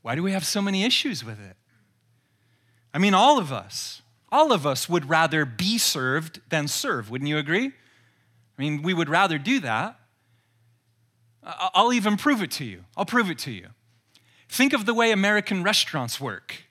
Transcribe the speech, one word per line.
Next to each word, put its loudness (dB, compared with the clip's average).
Why -6
do -2
we 0
have -2
so -2
many 0
issues -2
with -14
it? -20
I -2
mean, 4
all 6
of -4
us, -10
all 4
of 2
us -2
would -2
rather 2
be -4
served -2
than -2
serve. -6
Wouldn't -6
you -2
agree? -2
I -16
mean, -4
we 0
would 0
rather 2
do 0
that. -4
I, -6
I'll 6
even 2
prove 2
it -6
to -8
you. -12
I'll -2
prove 0
it -6
to -10
you. -14
Think 2
of 0
the 0
way 4
American 2
restaurants -2
work. -12